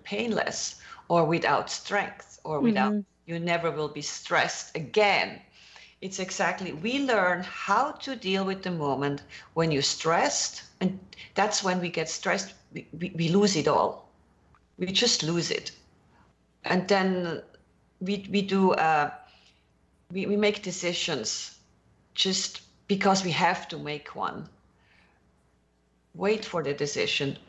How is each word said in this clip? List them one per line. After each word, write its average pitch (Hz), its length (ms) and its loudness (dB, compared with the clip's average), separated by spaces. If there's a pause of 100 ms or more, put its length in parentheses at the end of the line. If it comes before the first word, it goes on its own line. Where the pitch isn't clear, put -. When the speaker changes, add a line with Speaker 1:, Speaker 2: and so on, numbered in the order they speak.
Speaker 1:
painless - 800 -2 (260)
or 170 180 6
without 151 440 2
strength - 720 -4
or 156 160 -2
without, 214 320 4
Speaker 2:
Mm-hmm. 208 100 0 (240)
Speaker 1:
you 170 140 -6
never 170 320 0
will 147 180 -4
be 147 120 -10
stressed - 720 -2
again. 190 640 2 (580)
It's 190 200 -10
exactly, 180 540 -2
we 226 260 -4
learn 185 440 2
how 226 480 0
to 269 240 -8
deal 190 300 0
with 190 160 -4
the 185 100 -4
moment 143 520 0 (320)
when 160 160 2
you're 139 100 2
stressed, - 800 0 (180)
and 185 200 0 (340)
that's 208 300 0
when 185 180 0
we 175 80 -4
get 160 180 -2
stressed, - 460 -4 (180)
we, - 160 -12 (120)
we, 175 160 -4
we 165 140 2
lose 196 260 6
it 151 120 2
all. - 400 2 (720)
We 180 100 -4
just 208 360 2
lose 165 260 0
it. - 220 -6 (920)
And 180 240 0
then 185 540 2 (580)
we, 196 320 -4
we 196 120 2
do, 190 300 4
uh, 147 360 4 (1000)
we, 185 160 -4
we 208 100 2
make 208 240 2
decisions 175 960 -4 (560)
just - 480 -2 (260)
because 196 380 4
we 175 60 -2
have 165 380 2
to 156 100 -10
make 147 360 -10
one. 113 320 -6 (1700)
Wait 202 320 0
for 170 160 -4
the 143 140 -2
decision, - 640 -2 (120)